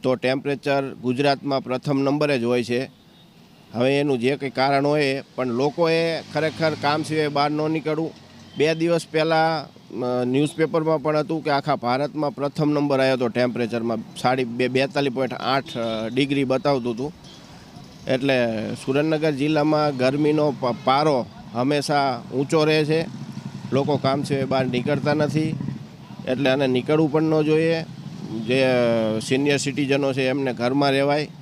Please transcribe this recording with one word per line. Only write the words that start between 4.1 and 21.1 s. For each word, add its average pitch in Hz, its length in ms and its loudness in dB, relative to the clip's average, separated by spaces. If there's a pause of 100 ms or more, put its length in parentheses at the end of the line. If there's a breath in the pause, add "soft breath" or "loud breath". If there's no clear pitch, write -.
જે 127 180 0
કંઈ 139 140 -6
કારણ 139 360 2
હોય 147 180 2
એ, 135 160 -2
પણ - 260 -6
લોકોએ 160 720 0
ખરેખર 156 540 -2
કામ 147 280 0
સિવાય 151 260 0
બહાર 143 220 0
ન 151 200 0
નીકળવું. 156 420 -2 (460)
બે 156 160 4
દિવસ 165 360 0
પહેલાં, 160 640 0 (260)
અ, 123 240 0
ન્યૂઝપેપરમાં 151 760 0
પણ 151 140 0
હતું 151 280 -2
કે 151 60 0
આખા 139 260 2
ભારતમાં 135 580 -2
પ્રથમ 143 360 -2
નંબર 143 300 2
આવ્યો 131 140 4
હતો 123 140 0
ટેમ્પરેચરમાં, 113 880 -2
સાડી 131 280 0
બે, 120 240 -2
બેતાલીસ 135 440 0
પોઇન્ટ 123 220 -2
આઠ, 131 420 -2
અ, 113 320 -4
ડિગ્રી 139 360 0
બતાવતું 127 500 0
હતું. 139 180 -6 (920 loud breath)
એટલે 131 400 2 (280)
સુરેન્દ્રનગર 151 560 0
જિલ્લામાં 151 680 2
ગરમીનો 147 540 2
પ-, 120 240 -2 (100)
પારો 135 420 2 (260)